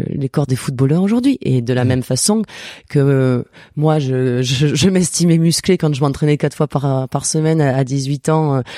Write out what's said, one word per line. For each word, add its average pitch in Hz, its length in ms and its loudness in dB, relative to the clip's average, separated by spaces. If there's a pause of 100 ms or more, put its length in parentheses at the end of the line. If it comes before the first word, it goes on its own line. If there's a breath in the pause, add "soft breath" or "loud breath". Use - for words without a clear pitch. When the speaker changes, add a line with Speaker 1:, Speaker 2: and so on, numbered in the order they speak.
Speaker 1:
les 135 220 -6
corps 143 180 0
des 127 100 0
footballeurs 135 460 0
aujourd'hui. 240 400 2
Et 131 180 0
de 120 140 -2
la 123 80 0
Speaker 2:
Oui. 123 60 2
Speaker 1:
même 127 160 0
façon 208 380 0 (460 loud breath)
que, 147 120 0
euh, 131 420 2 (340 loud breath)
moi, 156 220 2
je, 127 440 0
je, 135 320 0
je 165 140 2
m'estimais 170 500 2
musclé 170 380 2
quand 156 160 0
je 131 80 -2
m'entraînais 147 380 0
quatre 147 180 -2
fois 151 120 -2
par, 135 400 -2
par 139 180 -4
semaine 156 340 0
à, 135 160 2
à 135 80 2
dix-huit 135 440 -4
ans, 156 280 2
euh, 127 40 0 (180 loud breath)